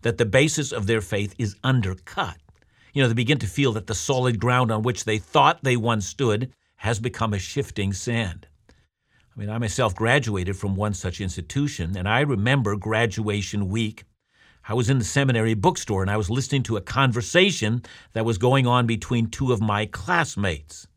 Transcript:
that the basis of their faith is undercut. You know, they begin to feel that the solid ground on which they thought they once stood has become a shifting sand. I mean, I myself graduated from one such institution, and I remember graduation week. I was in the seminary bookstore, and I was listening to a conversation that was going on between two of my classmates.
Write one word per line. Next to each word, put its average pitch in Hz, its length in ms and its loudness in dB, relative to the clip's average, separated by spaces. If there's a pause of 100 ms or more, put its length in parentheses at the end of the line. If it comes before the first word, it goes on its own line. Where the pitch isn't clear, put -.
that 117 160 -2
the 120 80 2
basis 139 460 2
of 104 160 -4
their 110 140 2
faith 101 360 -4
is 104 240 -2
undercut. 117 760 -2 (560)
You 143 80 2
know, 127 80 6
they 113 40 0
begin 123 260 2
to 107 80 -4
feel 131 260 0
that 104 140 -6
the 113 80 -4
solid 127 440 0
ground 123 320 2
on 110 100 0
which 123 220 -2
they 107 140 0
thought 143 440 2
they 131 140 2
once 113 320 0
stood 120 460 -2 (240)
has 107 240 -2
become 113 320 -2
a 101 60 -2
shifting 98 520 -4
sand. 98 560 -4 (880)
I - 20 -16
mean, 104 120 -6
I 107 80 -4
myself 113 360 0
graduated 107 600 0
from 98 220 -4
one 104 160 -2
such 92 260 -6
institution, 95 760 -4
and 92 100 -4
I 113 140 4
remember 120 560 0
graduation 104 920 -2
week. 110 380 -4 (640)
I 110 40 -4
was 117 160 0
in 135 100 4
the 107 60 -2
seminary 117 480 2
bookstore, 101 480 0
and 95 100 0
I 104 60 0
was 101 120 -2
listening 131 340 -2
to 117 120 -4
a 98 60 -4
conversation 123 1000 2 (280)
that 113 140 -2
was 113 120 0
going 123 300 4
on 123 180 4
between 117 440 0
two 127 240 0
of 107 80 0
my 107 240 0
classmates. 101 1120 -4